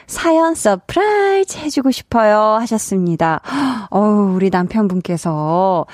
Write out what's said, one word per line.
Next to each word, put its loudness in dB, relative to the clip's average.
사연 2
서프라이즈 0
해주고 -2
싶어요." 2
하셨습니다. -2
<gasps> -6
어우, 2
우리 0
남편분께서 0